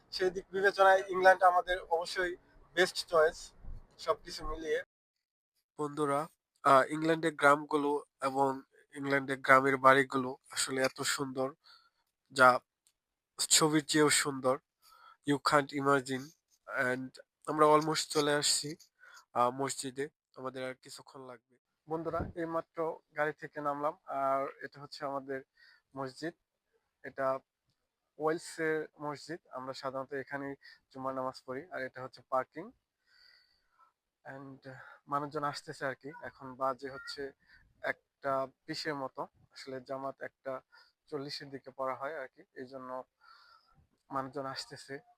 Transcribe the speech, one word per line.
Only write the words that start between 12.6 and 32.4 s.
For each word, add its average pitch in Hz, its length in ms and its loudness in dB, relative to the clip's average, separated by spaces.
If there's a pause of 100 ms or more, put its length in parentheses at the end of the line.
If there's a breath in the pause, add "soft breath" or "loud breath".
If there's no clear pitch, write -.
ছবির 156 460 4
চেয়েও 151 240 4
সুন্দর। 135 500 0 (720 loud breath)
You 143 100 2 (120)
can't 143 320 2
imagine। 135 400 2 (600)
And 127 360 -4 (280)
আমরা 156 180 4
almost 151 440 4
চলে 147 240 0
আসছি, 147 420 -2 (580 loud breath)
আহ, 123 180 4
মসজিদে, 135 580 -6 (260)
আমাদের 131 340 -8
আর 131 40 -10
কিছুক্ষণ 135 520 -20
লাগবে। 123 320 -20 (320)
বন্ধুরা, 160 300 -4 (160)
এইমাত্র 165 640 -6 (180)
গাড়ি 151 160 0
থেকে 151 280 -12
নামলাম। 147 440 -2
আর 135 600 -2
এটা 139 160 -16
হচ্ছে 143 240 -12
আমাদের 135 360 -6 (560 soft breath)
মসজিদ। 135 360 -8 (680)
এটা 135 360 -2 (800)
ওয়েলসের 156 680 -2 (140)
মসজিদ, 147 380 -10 (120)
আমরা 127 220 -10
সাধারণত 135 400 -8
এখানেই 139 420 -8 (380 loud breath)
জুমার 131 220 -8
নামাজ 131 300 -8
পড়ি। 135 260 -12
আর 135 100 -10
এটা 127 220 -10
হচ্ছে 127 260 -16
পার্কিং। 147 420 -4 (1500 soft breath)